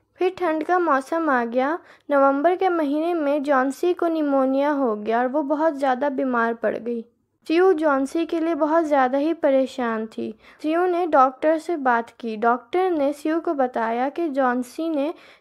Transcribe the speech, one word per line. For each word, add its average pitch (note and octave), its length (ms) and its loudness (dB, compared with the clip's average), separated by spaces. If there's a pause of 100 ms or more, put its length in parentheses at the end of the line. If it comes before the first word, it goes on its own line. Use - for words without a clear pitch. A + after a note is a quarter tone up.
(160)
फिर F#4 220 -2
ठंड D#4+ 260 -2
का F4+ 160 0
मौसम D#4+ 500 0
आ B3 160 2
गया। C4 340 -2 (300)
नवंबर C#4+ 460 4
के F#4 140 2
महीने D#4+ 440 -2
में D4 300 -2
जॉन्सी C#4 500 0
को F4 140 -2
निमोनिया C#4 600 0
हो C4+ 260 0
गया A3 240 -2
और B3+ 80 0
वो D4 160 -2
बहुत D4+ 300 0
ज़्यादा C4+ 360 -2
बीमार B3 440 0
पड़ A3 240 -4
गई। A#3 280 -8 (420)
स्यू F4+ 260 4
जॉन्सी D4+ 520 0
के E4 140 -4
लिए D#4+ 160 0
बहुत D#4 300 2
ज़्यादा C4+ 320 2
ही D#4 160 0
परेशान C4 760 0
थी। A3 280 -10 (260)
स्यू E4 240 0
ने F4 220 0
डॉक्टर D4+ 500 4
से E4 200 -6
बात A#3+ 320 0 (100)
की। A3 180 -8
डॉक्टर B3+ 540 0
ने D4 220 0
स्यू D#4 260 -2
को E4 140 -4
बताया B3 560 -2
कि E4 200 -4
जॉन्सी C4 600 -2
ने D4+ 240 -2 (280)